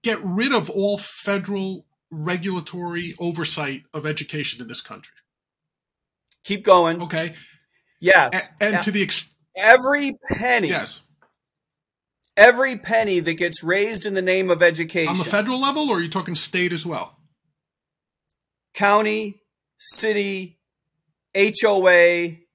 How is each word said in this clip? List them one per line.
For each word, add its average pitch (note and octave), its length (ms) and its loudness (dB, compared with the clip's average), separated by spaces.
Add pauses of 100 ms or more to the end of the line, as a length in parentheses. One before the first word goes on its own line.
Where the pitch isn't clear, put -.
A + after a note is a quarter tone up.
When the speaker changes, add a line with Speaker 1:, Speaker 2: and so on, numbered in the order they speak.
Speaker 1:
get A3 200 -4
rid G#3 280 -2
of G#3+ 180 -2
all G3+ 280 -2
federal G3 880 -8 (260)
regulatory F3 1080 -8
oversight D#3 640 -6 (100)
of D3+ 120 -10
education D3 560 -8
in A2+ 60 -16
this A#2 140 -12
country. - 340 -20 (1300)
Speaker 2:
Keep G3+ 200 -6
going. E3+ 380 4
Speaker 1:
Okay. D#3+ 340 -8 (640)
Speaker 2:
Yes. F3+ 500 2 (120)
Speaker 1:
A-, - 40 0
and G#3+ 100 0
Speaker 2:
E-, F3 80 -2
Speaker 1:
to G#3+ 80 -2
the G3+ 120 -2
ex- - 300 -4 (240)
Speaker 2:
every C4 560 4 (180)
penny. A#3 380 0
Speaker 1:
Yes. D3+ 320 -6 (1400)
Speaker 2:
Every B3 400 6
penny G3+ 440 -2
that E3 140 -2
gets E3+ 280 -4
raised G3+ 420 -2
in G3+ 80 -6
the F#3 80 -2
name F#3 300 0
of E3 100 2
education. E3 520 0
Speaker 1:
On F#3 40 -4
the F3+ 60 -4
federal G#3+ 360 -2
level, C#4 300 -4
or G3 80 -2
are E3+ 40 -4
you E3 80 -6
talking F3+ 260 -6
state F3+ 380 -4
as D#3+ 120 -8
well? C#3 320 -10 (1600)
Speaker 2:
County, G#3+ 680 0 (360)
city, G3 840 2 (760)
H G#3+ 320 2
O G3 220 4
A. F3 540 4 (140)